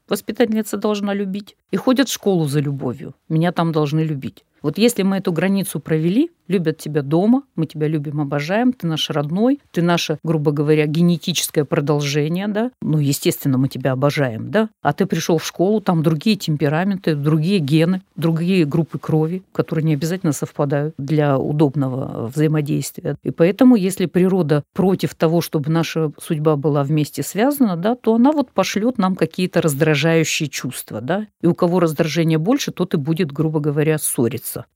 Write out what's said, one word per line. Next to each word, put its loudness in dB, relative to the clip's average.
воспитательница -2
должна -2
любить, -6
и -2
ходят 2
в -6
школу 0
за 0
любовью. -6
Меня 2
там 0
должны 0
любить. -6
Вот -4
если 2
мы 0
эту -2
границу -2
провели, 0
любят 0
тебя -4
дома, 2
мы -2
тебя -4
любим, -2
обожаем, 0
ты -6
наш -2
родной, 0
ты 0
наше, 0
грубо 0
говоря, 2
генетическое 0
продолжение, -2
да? -2
Ну, 0
естественно, 0
мы 2
тебя -2
обожаем, -2
да? 0
А 2
ты 0
пришёл 0
в -6
школу, 0
там 0
другие 2
темпераменты, -2
другие 0
гены, 2
другие 2
группы -2
крови, -2
которые -2
не 2
обязательно -2
совпадают -2
для 2
удобного -2
взаимодействия. -2
И -4
поэтому, 4
если 0
природа 2
против 0
того, 2
чтобы -4
наша 0
судьба 0
была 0
вместе -2
связана, 0
да, 0
то 0
она 4
вот 0
пошлёт 0
нам 0
какие-то 0
раздражающие 2
чувства, -10
да? -4
И 4
у 4
кого 2
раздражение 2
больше, 0
тот -4
и 2
будет, -2
грубо 0
говоря, 0
ссориться. -4